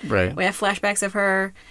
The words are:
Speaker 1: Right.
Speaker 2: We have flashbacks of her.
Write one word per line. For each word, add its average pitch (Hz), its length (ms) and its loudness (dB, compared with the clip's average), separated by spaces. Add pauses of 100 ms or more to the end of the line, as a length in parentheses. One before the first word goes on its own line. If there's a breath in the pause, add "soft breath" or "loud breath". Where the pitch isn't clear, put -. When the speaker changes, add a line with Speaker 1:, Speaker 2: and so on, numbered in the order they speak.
Speaker 1:
Right. 110 300 2
Speaker 2:
We 185 80 0
have 190 140 0
flashbacks 202 440 0
of 196 120 -4
her. 196 400 0 (160 loud breath)